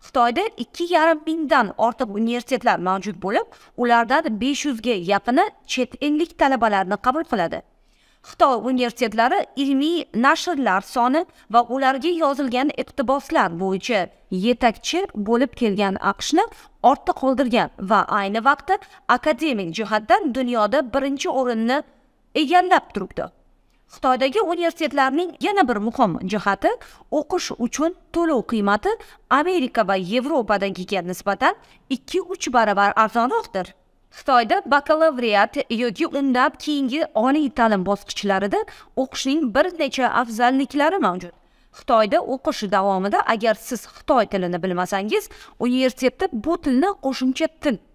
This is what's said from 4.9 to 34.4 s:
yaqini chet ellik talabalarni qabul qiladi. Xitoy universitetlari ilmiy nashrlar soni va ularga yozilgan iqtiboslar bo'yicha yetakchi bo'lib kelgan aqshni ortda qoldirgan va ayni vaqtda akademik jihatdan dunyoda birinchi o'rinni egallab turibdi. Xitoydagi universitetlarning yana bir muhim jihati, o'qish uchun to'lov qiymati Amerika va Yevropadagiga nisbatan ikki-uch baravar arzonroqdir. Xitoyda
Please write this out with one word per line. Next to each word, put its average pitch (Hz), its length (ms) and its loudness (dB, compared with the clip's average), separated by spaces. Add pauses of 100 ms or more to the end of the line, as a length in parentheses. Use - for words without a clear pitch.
yaqini 247 320 2 (220)
chet - 340 -4
ellik 302 380 -2
talabalarni 214 580 2 (100)
qabul 294 260 0
qiladi. 180 300 -2 (680)
Xitoy 277 280 2 (140)
universitetlari 240 720 0 (160)
ilmiy 277 480 0 (100)
nashrlar 269 680 0
soni 254 440 0 (260)
va 226 100 6 (140)
ularga 269 340 0 (140)
yozilgan 269 460 -2 (140)
iqtiboslar 262 800 -2
bo'yicha 190 380 -2 (300)
yetakchi 240 760 0 (220)
bo'lib 233 320 0
kelgan 202 340 0 (180)
aqshni 339 320 0 (380)
ortda 277 380 4
qoldirgan 247 480 2 (220)
va 208 100 4 (200)
ayni 202 280 -2
vaqtda 294 260 0 (340)
akademik 247 720 0
jihatdan 220 560 0
dunyoda 240 440 0 (160)
birinchi 277 340 -2
o'rinni 247 540 0 (520)
egallab 349 600 4
turibdi. - 300 -8 (720)
Xitoydagi 262 460 2
universitetlarning 320 920 0 (100)
yana 392 280 2
bir 240 80 0
muhim 214 360 0 (200)
jihati, 208 380 0 (480)
o'qish 330 300 -4 (180)
uchun 330 280 -2 (200)
to'lov 320 260 0 (100)
qiymati 208 400 0 (400)
Amerika 269 580 0
va 196 80 2 (160)
Yevropadagiga 202 880 -2 (100)
nisbatan 202 440 0 (400)
ikki-uch 359 640 -6
baravar 202 340 4 (120)
arzonroqdir. 226 640 -2 (520)
Xitoyda 247 380 2 (180)